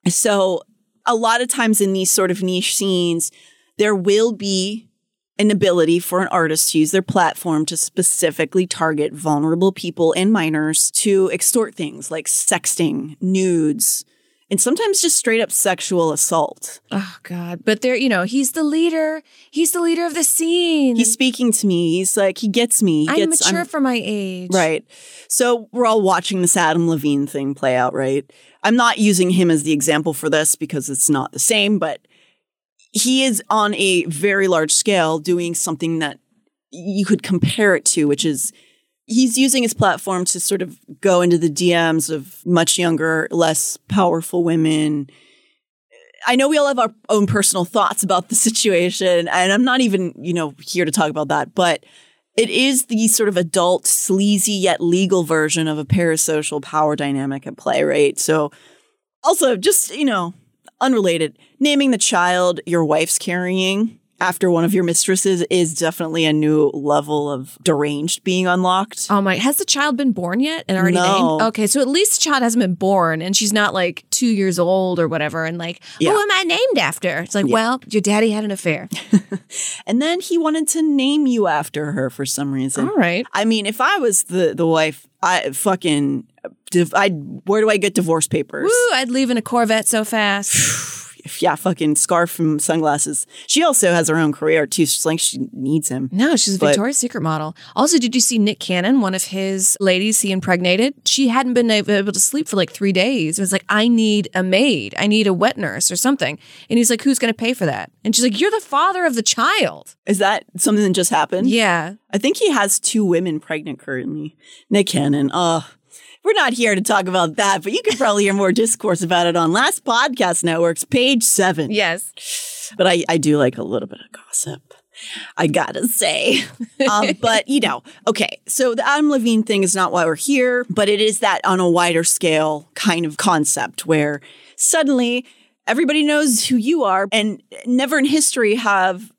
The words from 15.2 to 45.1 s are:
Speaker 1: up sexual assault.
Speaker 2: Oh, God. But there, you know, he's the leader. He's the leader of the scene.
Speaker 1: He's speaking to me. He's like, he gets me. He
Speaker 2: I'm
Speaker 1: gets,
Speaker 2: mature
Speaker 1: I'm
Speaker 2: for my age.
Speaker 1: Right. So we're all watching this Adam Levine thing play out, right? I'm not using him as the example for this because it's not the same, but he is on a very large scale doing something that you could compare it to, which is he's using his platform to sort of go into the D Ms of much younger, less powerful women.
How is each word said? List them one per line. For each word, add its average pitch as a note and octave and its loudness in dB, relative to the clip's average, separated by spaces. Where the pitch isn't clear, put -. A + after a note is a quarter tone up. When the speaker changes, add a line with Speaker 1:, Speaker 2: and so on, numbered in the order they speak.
Speaker 1:
up G#3+ -4
sexual F3 -2
assault. - -2
Speaker 2:
Oh, G3 -6
God. F3 -10
But A3 0
there, B3+ 0
you B3+ 0
know, G3 2
he's B3+ -2
the D#4+ -2
leader. D#4 0
He's D#4+ 0
the F4 -2
leader E4+ 0
of E4 -4
the D#4+ -2
scene. E4 0
Speaker 1:
He's A#3+ 2
speaking B3+ 0
to - -2
me. E3+ 2
He's F#3 -2
like, G3 0
he A3 -4
gets A#3 0
me. D#3+ 2
He D#3+ -2
Speaker 2:
I'm C#4+ 0
Speaker 1:
gets, D#4+ 0
Speaker 2:
mature E4 0
Speaker 1:
I'm F4 -4
Speaker 2:
for D#4+ -6
my B3+ 0
age. F#3+ -6
Speaker 1:
Right. E3 0
So A#3+ 0
we're A#3+ 0
all A3 4
watching F#3 0
this E3+ 2
Adam E3+ 2
Levine C#3+ 0
thing C#3 -6
play C3 0
out, B2+ 0
right? C3+ -2
I'm G#3+ 2
not A#3+ 2
using F#3 4
him F3+ 4
as D#3 2
the D#3 0
example D3+ 0
for D#3 -4
this D#3 2
because D3 -8
it's C3+ -2
not C#3 0
the C#3+ -12
same, G#3 0
but D#3+ -6
he C4 2
is A3+ 0
on G#3 0
a F#3+ 0
very F#3+ 0
large D#3+ 2
scale E3 2
doing E3+ -2
something E3 -4
that D3 -6
you F#3+ -4
could G3 0
compare F#3+ 2
it D3 -4
to, D#3 2
which C#3+ 0
is D3 -2
he's A#3+ 2
using C4 2
his A3+ -2
platform F#3 -2
to F3 -4
sort F#3+ -2
of E3 -10
go F3+ 4
into F3 4
the E3 2
D E3+ 2
Ms D#3+ 0
of D3+ -10
much E3+ 2
younger, D#3+ 0
less E3 0
powerful F3 0
women. D#3 0